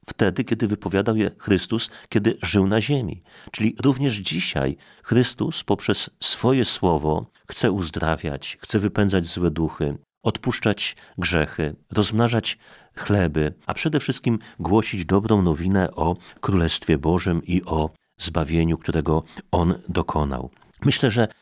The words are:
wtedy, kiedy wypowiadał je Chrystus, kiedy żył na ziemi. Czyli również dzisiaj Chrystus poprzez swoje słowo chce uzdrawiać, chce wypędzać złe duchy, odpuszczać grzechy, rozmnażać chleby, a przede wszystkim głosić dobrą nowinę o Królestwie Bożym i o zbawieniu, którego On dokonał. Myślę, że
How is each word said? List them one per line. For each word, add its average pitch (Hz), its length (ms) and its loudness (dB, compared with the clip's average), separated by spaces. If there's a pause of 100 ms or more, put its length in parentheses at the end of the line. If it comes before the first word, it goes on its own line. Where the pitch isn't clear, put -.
wtedy, 98 380 0
kiedy 110 220 -2
wypowiadał 101 500 0
je 98 220 0
Chrystus, - 520 0 (180)
kiedy 110 340 2
żył 95 240 2
na 107 140 2
ziemi. 123 420 -4 (280)
Czyli - 320 -2
również 131 340 2
dzisiaj 76 600 -4 (260)
Chrystus - 640 0
poprzez - 460 0 (100)
swoje 127 440 2
słowo 78 600 0 (220)
chce - 240 0
uzdrawiać, 80 880 -4
chce - 180 0
wypędzać 98 460 2
złe 87 260 0
duchy, 76 480 -2 (240)
odpuszczać - 720 -2 (220)
grzechy, 78 580 0 (140)
rozmnażać 110 680 0 (360)
chleby, 78 600 0 (120)
a - 80 -4
przede 151 260 -2
wszystkim 120 380 -2 (200)
głosić 92 460 0
dobrą 101 380 2
nowinę 87 520 2
o 82 220 0 (240)
Królestwie 82 580 2
Bożym 85 460 0
i 87 200 0
o 80 260 -2 (280)
zbawieniu, 82 600 0
którego 80 440 0 (280)
On 87 240 2 (140)
dokonał. 69 640 -2 (340)
Myślę, 139 260 2
że 110 180 2 (140)